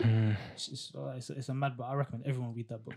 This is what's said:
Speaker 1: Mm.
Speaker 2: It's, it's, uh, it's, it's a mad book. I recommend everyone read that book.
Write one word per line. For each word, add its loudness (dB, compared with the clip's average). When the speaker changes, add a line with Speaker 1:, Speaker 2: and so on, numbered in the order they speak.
Speaker 1:
Mm. 8
Speaker 2:
It's, -8
it's, -10
uh, -6
it's, -8
it's -6
a -2
mad 0
book. -8
I -2
recommend -2
everyone 0
read -6
that -10
book. -10